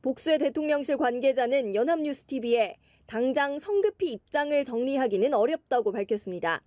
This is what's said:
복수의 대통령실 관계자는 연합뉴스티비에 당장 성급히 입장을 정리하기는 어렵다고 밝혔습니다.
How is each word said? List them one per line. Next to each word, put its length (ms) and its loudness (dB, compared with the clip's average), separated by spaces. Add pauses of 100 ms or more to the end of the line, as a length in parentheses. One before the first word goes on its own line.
복수의 380 0
대통령실 580 0
관계자는 760 2
연합뉴스티비에 1000 0 (320)
당장 520 0
성급히 520 0
입장을 540 0
정리하기는 680 0
어렵다고 600 0
밝혔습니다. 720 -4